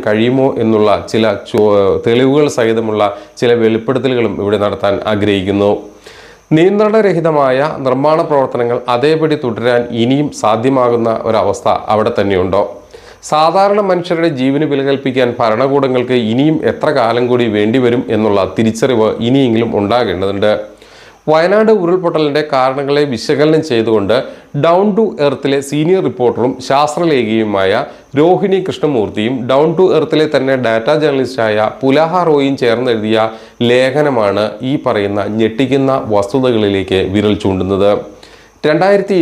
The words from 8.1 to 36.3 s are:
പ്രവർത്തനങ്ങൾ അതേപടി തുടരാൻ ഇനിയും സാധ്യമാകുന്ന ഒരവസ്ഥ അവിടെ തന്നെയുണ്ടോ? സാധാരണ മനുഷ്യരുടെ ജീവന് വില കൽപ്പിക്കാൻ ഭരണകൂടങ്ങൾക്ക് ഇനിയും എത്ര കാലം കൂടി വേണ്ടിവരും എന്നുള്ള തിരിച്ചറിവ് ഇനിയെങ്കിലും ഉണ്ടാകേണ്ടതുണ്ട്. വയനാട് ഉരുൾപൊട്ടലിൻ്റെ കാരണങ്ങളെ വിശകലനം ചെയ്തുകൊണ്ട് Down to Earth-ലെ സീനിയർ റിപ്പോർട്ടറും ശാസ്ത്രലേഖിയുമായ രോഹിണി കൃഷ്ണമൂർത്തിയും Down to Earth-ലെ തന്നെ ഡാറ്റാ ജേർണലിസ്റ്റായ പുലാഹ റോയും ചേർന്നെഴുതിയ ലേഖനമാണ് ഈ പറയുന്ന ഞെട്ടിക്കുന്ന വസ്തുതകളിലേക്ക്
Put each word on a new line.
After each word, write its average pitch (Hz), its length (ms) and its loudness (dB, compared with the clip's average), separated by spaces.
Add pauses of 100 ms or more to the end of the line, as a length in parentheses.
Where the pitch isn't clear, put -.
പ്രവർത്തനങ്ങൾ 123 480 0 (160)
അതേപടി 151 500 0
തുടരാൻ 120 380 0 (220)
ഇനിയും 139 260 0 (120)
സാധ്യമാകുന്ന 117 680 0 (160)
ഒരവസ്ഥ 107 400 0 (260)
അവിടെ 110 260 0
തന്നെയുണ്ടോ? 95 420 0 (680)
സാധാരണ 190 520 2 (100)
മനുഷ്യരുടെ 170 380 -2 (100)
ജീവന് 139 320 0
വില 139 160 0
കൽപ്പിക്കാൻ 131 420 0 (100)
ഭരണകൂടങ്ങൾക്ക് 127 760 0 (160)
ഇനിയും 147 240 2 (140)
എത്ര 143 180 -2 (100)
കാലം 117 320 0
കൂടി 123 140 2 (100)
വേണ്ടിവരും 120 480 2 (120)
എന്നുള്ള 107 260 2 (160)
തിരിച്ചറിവ് 113 520 2 (200)
ഇനിയെങ്കിലും 117 500 2
ഉണ്ടാകേണ്ടതുണ്ട്. 101 760 0 (760)
വയനാട് 196 420 2 (100)
ഉരുൾപൊട്ടലിൻ്റെ 160 600 0 (120)
കാരണങ്ങളെ 135 500 0 (100)
വിശകലനം 151 560 0
ചെയ്തുകൊണ്ട് 110 460 0 (480)
Down 180 220 2 (100)
to 220 80 2 (220)
Earth-ലെ 135 320 -2 (120)
സീനിയർ 160 380 0
റിപ്പോർട്ടറും 120 440 0 (160)
ശാസ്ത്രലേഖിയുമായ 120 1160 0 (360)
രോഹിണി 185 460 2
കൃഷ്ണമൂർത്തിയും 113 680 -2 (180)
Down 151 260 2
to 185 80 4 (120)
Earth-ലെ 156 280 0 (100)
തന്നെ 135 280 0
ഡാറ്റാ 113 380 0
ജേർണലിസ്റ്റായ 120 680 0 (120)
പുലാഹ 160 480 2
റോയും 139 320 0
ചേർന്നെഴുതിയ 113 640 0 (420)
ലേഖനമാണ് 127 760 0 (280)
ഈ - 20 -2 (120)
പറയുന്ന 101 360 -2 (180)
ഞെട്ടിക്കുന്ന 131 520 0 (240)
വസ്തുതകളിലേക്ക് 101 840 0 (140)